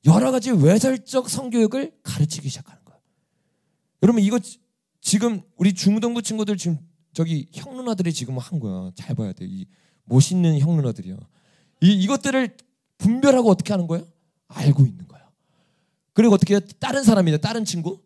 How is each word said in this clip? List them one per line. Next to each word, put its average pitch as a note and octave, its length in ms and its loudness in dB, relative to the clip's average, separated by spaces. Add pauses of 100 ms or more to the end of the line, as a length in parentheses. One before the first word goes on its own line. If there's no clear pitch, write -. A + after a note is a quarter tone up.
여러 A3+ 240 4
가지 B3+ 180 -2
외설적 A3+ 800 2
성교육을 B3+ 720 -2
가르치기 - 480 -6
시작하는 - 360 -18
거예요. - 140 -20 (1000)
여러분, G#3+ 220 4
이거 G#3+ 160 2
지-, - 200 -12 (400)
지금 G#3+ 440 -2 (140)
우리 F#3+ 160 2
중등부 A3 500 -2
친구들 G#3+ 340 -4
지금 E3 220 -4 (340)
저기 E3 400 -4
형 C4 240 -16
누나들이 F#3+ 360 -4
지금 B2+ 260 -8
한 D3+ 200 -8
거야. F#2 360 -8
잘 - 200 -10
봐야 G#2 160 -6
돼. F2+ 160 -14
이 F#2+ 200 -14 (380)
멋있는 D#3 540 2
형 E3 160 0
누나들이야. G2 400 -6 (680)
이, F#3+ 120 6
이것들을 B3+ 640 -2 (400)
분별하고 B3+ 520 4
어떻게 F#3+ 240 2
하는 F3 140 -2
거예요? E3 200 -6 (400)
알고 C#3 380 2
있는 G2+ 220 -10
거예요. - 180 -20 (880)
그리고 G#3+ 220 6
어떻게 G3 180 2
해요? G3+ 80 2 (180)
다른 C4 240 -4
사람이죠. F#3 340 2
다른 A3 280 -4
친구. F3 400 -8